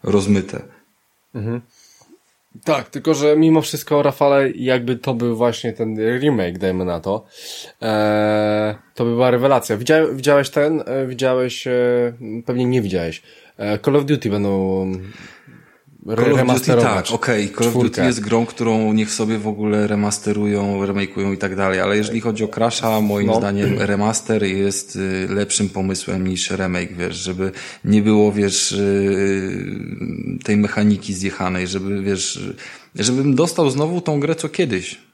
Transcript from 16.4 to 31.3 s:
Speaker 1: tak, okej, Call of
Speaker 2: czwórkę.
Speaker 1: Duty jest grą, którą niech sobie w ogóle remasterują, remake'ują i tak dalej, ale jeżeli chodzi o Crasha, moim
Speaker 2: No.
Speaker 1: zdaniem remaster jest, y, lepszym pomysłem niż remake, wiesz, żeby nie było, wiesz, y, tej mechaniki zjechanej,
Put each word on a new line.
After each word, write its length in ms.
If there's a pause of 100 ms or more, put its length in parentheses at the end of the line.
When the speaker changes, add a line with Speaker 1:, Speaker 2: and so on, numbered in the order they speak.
Speaker 1:
tak, 40
okej, 340
Call 180
of 60
Speaker 2:
czwórkę. 180
Speaker 1:
Duty 160
jest 140
grą, 260
którą 460
niech 180
sobie 280
w 100
ogóle 380
remasterują, 1000
remake'ują 480
i 40
tak 180
dalej, 240
ale 160
jeżeli 240
chodzi 240
o 40
Crasha, 520
moim 260
Speaker 2:
No. 120
Speaker 1:
zdaniem 400
remaster 680
jest, 520
y, 340
lepszym 380
pomysłem 600
niż 220
remake, 460
wiesz, 200
żeby 360 (320)
nie 180
było, 300
wiesz, 400
y, 1040 (680)
tej 120
mechaniki 580
zjechanej, 520